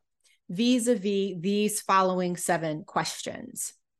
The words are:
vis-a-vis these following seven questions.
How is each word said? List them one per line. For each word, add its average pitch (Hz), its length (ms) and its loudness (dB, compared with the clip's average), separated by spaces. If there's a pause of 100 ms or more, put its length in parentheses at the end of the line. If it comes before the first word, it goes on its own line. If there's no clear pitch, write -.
(500)
vis-a-vis 202 880 2
these 208 420 0
following 185 560 2
seven 160 480 -2
questions. - 880 -6 (260)